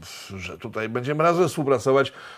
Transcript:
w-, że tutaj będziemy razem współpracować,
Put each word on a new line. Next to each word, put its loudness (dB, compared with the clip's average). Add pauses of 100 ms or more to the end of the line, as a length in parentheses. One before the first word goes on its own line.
w-, -14
że -12
tutaj -6
będziemy -2
razem 4
współpracować, 2 (260)